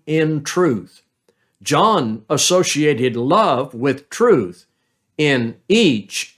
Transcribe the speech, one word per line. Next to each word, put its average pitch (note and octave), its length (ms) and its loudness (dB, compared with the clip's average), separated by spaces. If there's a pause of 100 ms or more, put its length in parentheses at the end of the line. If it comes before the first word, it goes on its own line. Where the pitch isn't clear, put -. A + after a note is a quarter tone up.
in D#3 380 -2
truth. C3 580 -2 (580)
John D3 720 0
associated D3 840 0
love C#3 580 0
with C3 340 -4
truth C#3+ 580 0 (520)
in C3 380 0 (120)
each E3+ 680 0